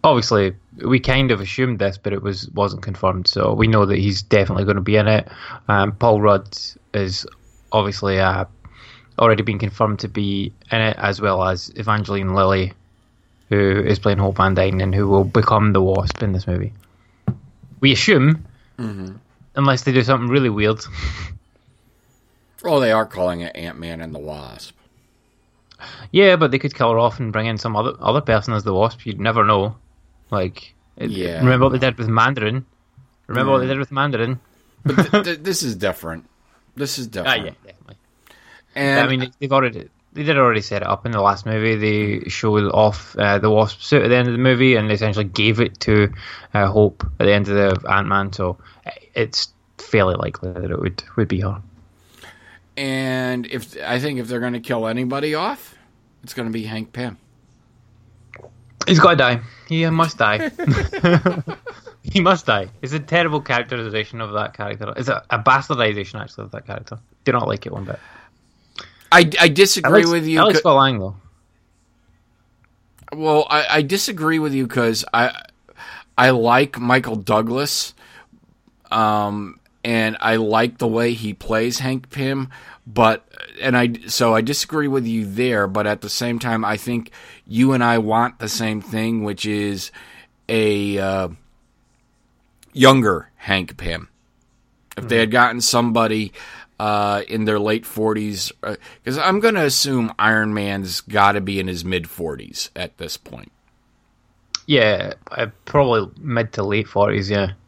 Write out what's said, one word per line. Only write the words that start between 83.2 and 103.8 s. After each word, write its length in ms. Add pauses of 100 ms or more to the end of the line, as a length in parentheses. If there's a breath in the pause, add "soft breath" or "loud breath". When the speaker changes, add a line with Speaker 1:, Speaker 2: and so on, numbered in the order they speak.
Speaker 2:
and 160
I, 160 (140)
so 260
I 80
disagree 460
with 180
you 200
there, 420
but 180
at 160
the 80
same 300
time, 260
I 120
think 340 (340 loud breath)
you 280
and 100
I 160
want 400
the 100
same 320
thing, 420
which 220
is 460 (560 loud breath)
a, 500
uh, 300 (1400)
younger 640
Hank 420
Pym. 320 (840)
If 120
they 100
had 140
gotten 280
somebody, 720 (460 loud breath)
uh, 480
in 180
their 140
late 260
forties, 640 (120)
uh, 120 (280 loud breath)
'cause 140
I'm 220
gonna 260
assume 540
Iron 340
Man's 480
gotta 400
be 180
in 80
his 160
mid 260
forties 640
at 240
this 180
point. 340 (1160)